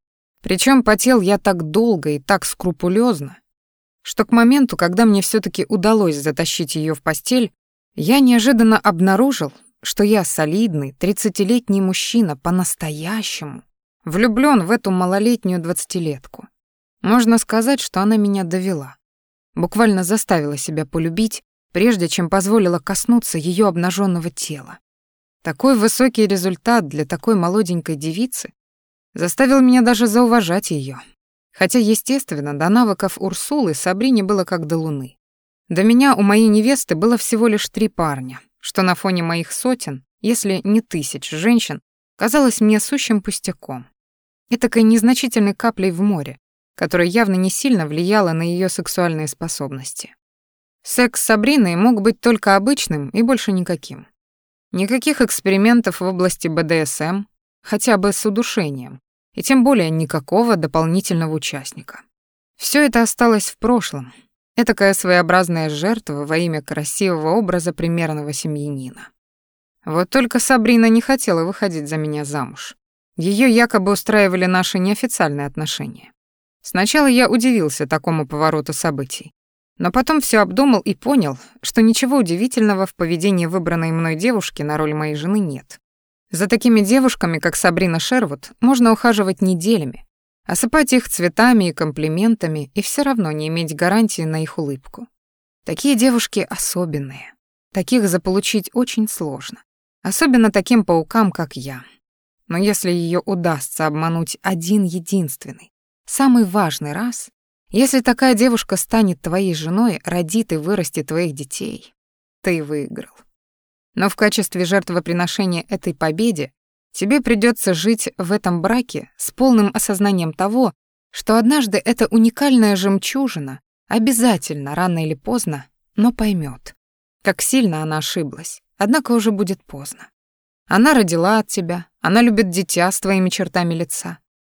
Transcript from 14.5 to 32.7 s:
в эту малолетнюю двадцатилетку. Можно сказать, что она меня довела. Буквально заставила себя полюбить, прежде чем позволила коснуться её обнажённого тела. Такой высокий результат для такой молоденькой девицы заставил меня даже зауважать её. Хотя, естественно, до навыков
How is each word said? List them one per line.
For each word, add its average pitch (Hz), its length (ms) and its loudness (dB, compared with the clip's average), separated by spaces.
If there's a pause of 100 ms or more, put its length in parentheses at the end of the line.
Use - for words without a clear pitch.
в 170 60 -4
эту 226 220 0
малолетнюю 185 680 0
двадцатилетку. 165 840 -6 (560)
Можно 233 360 4
сказать, 233 420 0
что - 200 -6
она 214 160 2
меня 202 280 0
довела. 175 520 -6 (600)
Буквально 190 480 0
заставила 165 520 -2
себя 151 300 -6
полюбить, 165 560 -4 (300)
прежде 190 340 2
чем 165 240 -2
позволила 196 480 2
коснуться - 580 0
её 175 300 0
обнажённого 175 640 -2
тела. - 480 -12 (640)
Такой 247 340 2
высокий 226 520 2
результат 190 580 0
для 147 180 -4
такой - 300 -2
молоденькой 175 640 0
девицы 160 560 -6 (600)
заставил 262 460 2
меня 254 220 6
даже 233 240 2
зауважать 214 640 2
её. 135 280 -8 (540)
Хотя, 190 280 0
естественно, 208 760 -2
до 156 120 0
навыков 202 500 2